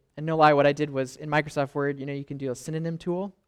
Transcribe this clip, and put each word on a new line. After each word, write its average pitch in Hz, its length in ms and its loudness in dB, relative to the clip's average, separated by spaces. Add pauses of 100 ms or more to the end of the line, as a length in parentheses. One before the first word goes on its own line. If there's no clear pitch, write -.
(160)
and 156 120 -8
no 160 100 0
lie, 151 160 8
what 143 140 6
I 143 60 6
did 147 180 -2
was, 131 240 -4
in 151 120 -14
Microsoft 147 460 -2
Word, 143 260 -4
you 131 60 -10
know, 143 80 -8
you 139 100 -8
can 143 140 -12
do 135 140 -4
a 127 40 -6
synonym 160 440 -6
tool, 185 340 -6 (140)